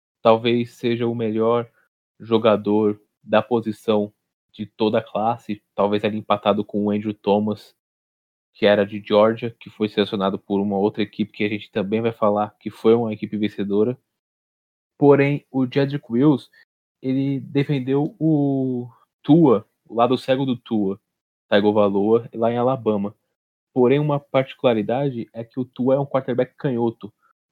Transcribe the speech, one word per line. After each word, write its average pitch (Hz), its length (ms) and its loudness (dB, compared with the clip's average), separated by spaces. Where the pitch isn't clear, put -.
Talvez 117 480 2
seja 120 340 -4
o 117 80 -4
melhor 117 560 -2
jogador 107 800 0
da 107 220 0
posição 107 680 -2
de 107 140 -12
toda 110 320 -2
a 110 60 -2
classe, 107 580 -6
talvez 104 280 0
ali 107 140 -4
empatado 104 480 0
com 104 200 -4
o 104 40 0
Andrew 104 240 -4
Thomas, 107 640 -2
que 107 120 2
era 101 180 4
de 101 180 -10
Georgia, 113 560 2
que - 80 -20
foi 107 220 -4
selecionado 98 480 -2
por 98 240 -2
uma 101 160 -2
outra 104 240 -2
equipe 101 320 -6
que - 100 -6
a 104 60 -2
gente 107 220 -10
também 107 300 -4
vai 117 100 -2
falar, 107 480 -2
que 107 100 -12
foi 110 240 2
uma 117 180 0
equipe 107 240 -8
vencedora. 104 640 -2
Porém, 143 560 4
o 131 140 -2
Jedrick 139 420 -4
Wills, 127 440 0
ele 135 380 -4
defendeu 135 800 -2
o 135 680 -2
Tua, 143 440 6
o 107 100 -14
lado 123 240 2
cego 131 260 -2
do 127 100 -2
Tua, 101 460 -4
Tagovailoa, 104 840 2
lá 113 180 -2
em 120 60 -4
Alabama. 110 580 -2
Porém, 127 240 4
uma 147 220 -2
particularidade 123 1160 -2
é 117 100 -12
que - 160 -12
o 127 60 -4
Tua 127 300 -2
é 143 40 0
um 143 60 -4
quarterback 131 500 -4
canhoto, 117 560 -4